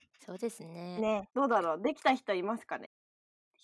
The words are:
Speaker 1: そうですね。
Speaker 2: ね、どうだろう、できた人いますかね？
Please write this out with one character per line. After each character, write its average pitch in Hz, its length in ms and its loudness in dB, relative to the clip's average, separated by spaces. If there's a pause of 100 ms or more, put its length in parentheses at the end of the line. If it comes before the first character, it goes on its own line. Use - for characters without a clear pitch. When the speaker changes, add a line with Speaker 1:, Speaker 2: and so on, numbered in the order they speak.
(240)
Speaker 1:
そ 180 80 -12
う 185 60 -10
で 233 100 -4
す - 160 -12
ね。 175 340 -10
Speaker 2:
ね、 220 360 0
ど 269 100 4
う 269 40 4
だ 220 120 6
ろ 165 140 2
う、 180 80 -6
で 294 100 2
き - 100 -14
た 269 120 6
人 220 180 -2
い 180 100 0
ま 214 140 0
す - 100 -12
か - 120 -6
ね？ 113 100 -16 (760)